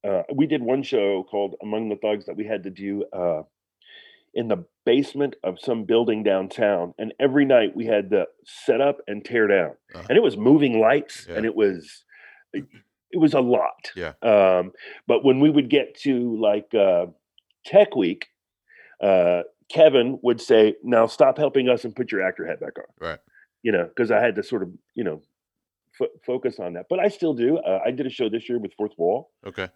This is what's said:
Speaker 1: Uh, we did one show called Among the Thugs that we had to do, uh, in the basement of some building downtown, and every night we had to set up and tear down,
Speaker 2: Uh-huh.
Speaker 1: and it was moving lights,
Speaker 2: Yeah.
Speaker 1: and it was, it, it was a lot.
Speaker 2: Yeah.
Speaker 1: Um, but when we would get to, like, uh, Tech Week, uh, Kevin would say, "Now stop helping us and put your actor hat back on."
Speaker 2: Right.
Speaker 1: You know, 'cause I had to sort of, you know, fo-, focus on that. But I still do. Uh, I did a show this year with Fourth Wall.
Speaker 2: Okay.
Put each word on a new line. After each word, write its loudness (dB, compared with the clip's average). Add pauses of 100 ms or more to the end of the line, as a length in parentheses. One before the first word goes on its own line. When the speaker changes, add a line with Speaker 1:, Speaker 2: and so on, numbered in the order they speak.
Speaker 1:
Uh, -2 (100)
we 0
did -2
one -2
show 0
called -6
Among -6
the -4
Thugs -4
that -12
we -8
had -6
to -10
do, -8
uh, -4 (920)
in -6
the -4 (200)
basement 0
of -6
some -6
building 0
downtown, -2
and -10
every 2
night 2
we -6
had 0
to 0 (200)
set -2
up 0
and -10
tear 0
down, 0 (180)
Speaker 2:
Uh-huh. -16
Speaker 1:
and 4
it 6
was 0
moving 4
lights, 0
Speaker 2:
Yeah. -10
Speaker 1:
and -4
it -4
was, -2 (480)
it, -8 (480)
it -6
was 4
a 2
lot. -2
Speaker 2:
Yeah. -10
Speaker 1:
Um, 4 (340)
but 0
when 4
we 6
would 2
get 0
to, -2
like, 0
uh, 2 (580)
Tech 4
Week, -2 (760)
uh, 2 (260)
Kevin 4
would 0
say, 6
"Now 2
stop 2
helping 0
us 0
and -8
put -6
your -2
actor -4
hat -8
back -12
on." -16 (140)
Speaker 2:
Right. -10 (440)
Speaker 1:
You 0
know, 0
'cause 0
I 4
had 0
to -6
sort -6
of, -10 (240)
you -6
know, -6 (680)
fo-, -6 (180)
focus -6
on -8
that. -14
But -2
I 2
still -2
do. 0
Uh, -2
I -2
did -6
a -6
show -4
this -6
year -4
with -10
Fourth -8
Wall. -2 (140)
Speaker 2:
Okay. -10